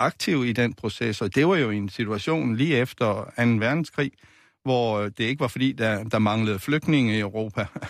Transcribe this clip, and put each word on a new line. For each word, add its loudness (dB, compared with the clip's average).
aktiv 0
i 0
den 0
proces, -4
og -2
det 4
var 4
jo 0
en -2
situation -2
lige 2
efter -2
anden 4
verdenskrig, 0
hvor, 2
øh, -2
det 0
ikke -2
var 0
fordi, 0
der, -2
der 0
manglede 2
flygtninge 2
i 0
Europa. -4